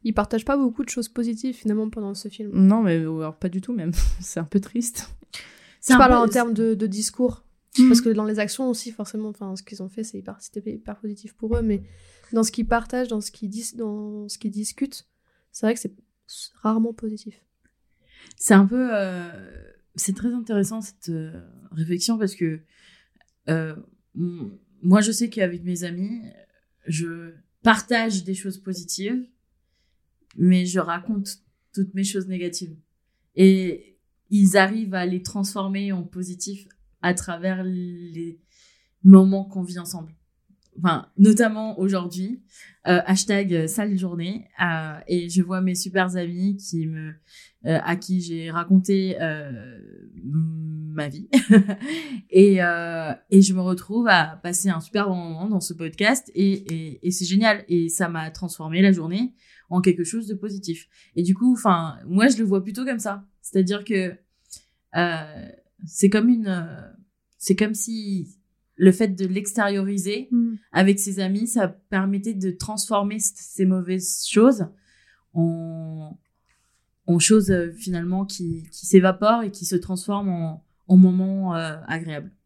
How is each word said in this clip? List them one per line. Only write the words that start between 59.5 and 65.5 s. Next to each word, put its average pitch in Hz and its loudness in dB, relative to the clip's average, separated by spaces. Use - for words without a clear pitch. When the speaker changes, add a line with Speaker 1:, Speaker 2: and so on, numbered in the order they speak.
Speaker 3:
en 180 0
quelque 175 2
chose 220 -6
de 208 -8
positif. 196 -10
Et 175 0
du 185 4
coup, 247 4
enfin, 175 2
moi, 196 4
je 233 4
le 226 0
vois 190 2
plutôt 214 -8
comme 254 -4
ça. 202 -8
C'est-à-dire 196 0
que, 185 -2
euh, 160 -2